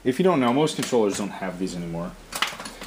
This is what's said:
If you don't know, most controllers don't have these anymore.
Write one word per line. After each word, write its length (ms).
If 120
you 60
don't 160
know, 140
most 220
controllers 420
don't 120
have 300
these 160
anymore. 380